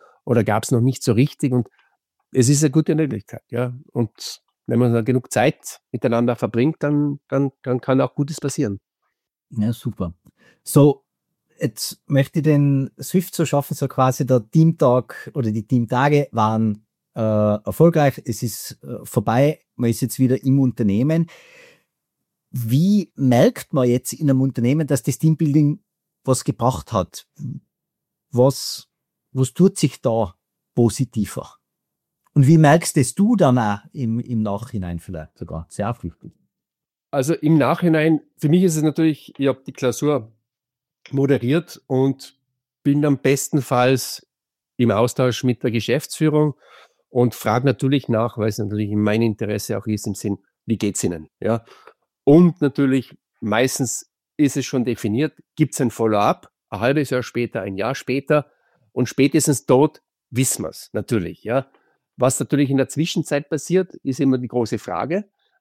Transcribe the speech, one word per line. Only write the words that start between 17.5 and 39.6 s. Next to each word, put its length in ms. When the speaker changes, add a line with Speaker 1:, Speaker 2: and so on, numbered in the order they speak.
Speaker 2:
es 160
ist, 400
äh, 220
vorbei, 560
man 120
ist 140
jetzt 160
wieder 240
im 180
Unternehmen. 680
Wie 640
merkt 580
man 160
jetzt 240
in 180
einem 100
Unternehmen, 460
dass 160
das 160
Teambuilding 600
was 200
gebracht 480
hat? 340
Was, 580
was 220
tut 240
sich 220
da 340
positiver? 800
Und 120
wie 120
merkst 380
es 180
du 220
dann 220
auch 220
im, 280
im 220
Nachhinein 580
vielleicht 380
sogar? 300
Sehr 340
wichtig. 300
Speaker 1:
Also 240
im 240
Nachhinein, 640
für 120
mich 140
ist 140
es 60
natürlich, 560
ich 100
hab 160